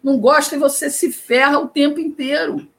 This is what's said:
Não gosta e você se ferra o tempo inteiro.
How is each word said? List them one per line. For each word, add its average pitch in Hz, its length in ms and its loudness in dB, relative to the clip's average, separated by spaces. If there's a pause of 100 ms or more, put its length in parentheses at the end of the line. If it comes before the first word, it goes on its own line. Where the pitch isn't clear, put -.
Não 269 160 2
gosta 285 380 2
e 277 40 -4
você 285 300 0
se 285 220 -2
ferra 277 480 0
o 277 80 -4
tempo 294 320 0
inteiro. 294 800 -4